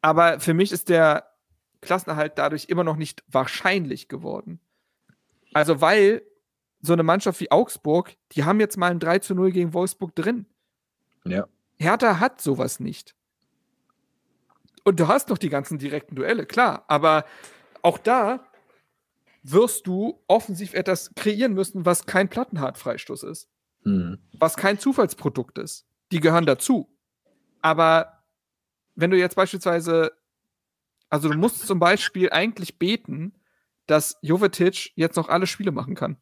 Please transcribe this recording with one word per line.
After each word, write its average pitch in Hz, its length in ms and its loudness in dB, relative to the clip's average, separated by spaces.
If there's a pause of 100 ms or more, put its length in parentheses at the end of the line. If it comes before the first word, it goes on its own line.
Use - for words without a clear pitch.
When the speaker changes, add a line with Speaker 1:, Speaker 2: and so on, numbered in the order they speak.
Speaker 1:
Aber 160 360 4
für 165 160 0
mich 196 160 2
ist - 180 -6
der 160 380 4 (540)
Klassenerhalt 156 560 -2
dadurch 147 280 -2
immer 175 180 -2
noch 156 120 -2
nicht - 320 -10
wahrscheinlich 147 800 -2
geworden. 160 520 -12 (960)
Also 151 260 2
weil 196 440 4 (580)
so 156 120 2
eine 165 100 2
Mannschaft 180 360 0
wie 262 120 -2
Augsburg, 170 640 0 (160)
die 143 120 -2
haben 190 160 2
jetzt 208 180 0
mal 175 120 0
ein 175 100 -2
drei 165 200 2
zu 190 160 -6
null 190 160 0
gegen 175 240 -2
Wolfsburg 180 400 -6
drin. 208 320 -4 (760)
Speaker 2:
Ja. 90 220 -6 (320)
Speaker 1:
Hertha 190 420 0
hat 254 220 -2
sowas - 380 -4
nicht. - 340 -12 (1700)
Und 185 160 2
du 160 80 4
hast 254 220 2
noch 196 80 0
die 160 120 -4
ganzen 143 280 -4
direkten 139 380 -8
Duelle, 151 320 -2
klar. - 400 0
Aber 156 380 4 (580)
auch 170 160 2
da 240 440 0 (1000)
wirst 196 420 2
du 190 420 -4
offensiv 196 460 0
etwas 185 400 -4
kreieren 208 400 -2
müssen, 185 320 -4
was 175 220 0
kein 190 200 0
Plattenhard-Freistoß - 960 -8
ist. - 280 -16 (340)
Speaker 2:
Mhm. 95 340 -2 (160)
Speaker 1:
Was - 240 0
kein 202 220 0
Zufallsprodukt 185 800 -2
ist. - 260 -14 (260)
Die 170 80 -2
gehören 160 280 4
dazu. 147 420 0 (720)
Aber 160 560 2 (760)
wenn 170 160 0
du 185 80 4
jetzt 180 180 0
beispielsweise, 170 760 0 (1000)
also 151 200 0
du 151 80 0
musst 214 280 -2
zum 185 140 -2
Beispiel 180 500 2
eigentlich 190 480 -4
beten, 185 560 -4 (540)
dass 151 340 0
Jovetic 180 760 0
jetzt 165 200 -2
noch 165 140 -2
alle 175 180 0
Spiele 196 240 -6
machen 135 240 -6
kann. 139 260 -8